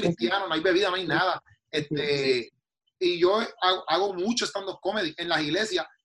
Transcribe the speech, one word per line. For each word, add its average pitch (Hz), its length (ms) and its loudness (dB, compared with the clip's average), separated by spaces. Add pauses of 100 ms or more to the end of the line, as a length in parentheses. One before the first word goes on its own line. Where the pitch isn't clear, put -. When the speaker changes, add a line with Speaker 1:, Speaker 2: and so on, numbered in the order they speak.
Speaker 1:
sí. 175 40 2
Speaker 2:
cristianos, 180 420 0
no 160 60 -2
hay 160 60 -2
bebida, 185 280 2
no 180 60 0
hay 190 80 -4
Speaker 1:
Sí. 170 40 -4
Speaker 2:
nada. 160 380 0
Speaker 1:
Sí, - 360 -8
sí, 147 140 -10
Speaker 2:
Este, 143 380 0 (100)
Speaker 1:
sí. - 60 -14 (500)
Speaker 2:
y 175 200 0
yo 190 200 6 (220)
hago, 185 260 2
hago 185 280 2
mucho 208 300 0
stand-up 196 360 -8
comedy 185 360 -4
en 170 120 -8
las 160 140 2
iglesias. 175 420 -2 (200)